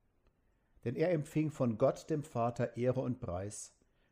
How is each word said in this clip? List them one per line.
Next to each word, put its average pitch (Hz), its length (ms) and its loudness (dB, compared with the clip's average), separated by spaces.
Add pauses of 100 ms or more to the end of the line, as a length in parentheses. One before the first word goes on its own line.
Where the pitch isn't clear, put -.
(840)
Denn 123 100 -2
er 156 160 2
empfing 156 400 0
von 117 280 0
Gott - 320 2
dem 151 120 0
Vater 120 540 -2
Ehre 123 240 2
und 127 180 -2
Preis 95 560 -8 (380)